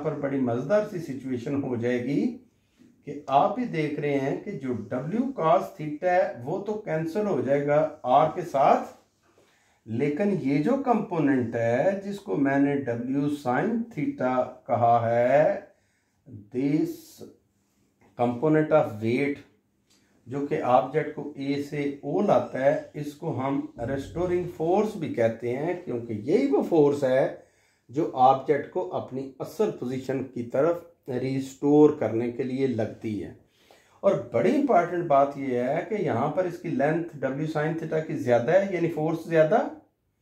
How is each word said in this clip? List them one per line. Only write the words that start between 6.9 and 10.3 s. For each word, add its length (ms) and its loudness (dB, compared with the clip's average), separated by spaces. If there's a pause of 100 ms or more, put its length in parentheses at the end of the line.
हो 160 0
जाएगा 360 2 (320)
R 260 4
के 80 -4
साथ, 400 4 (1040)
लेकिन 440 -2 (100)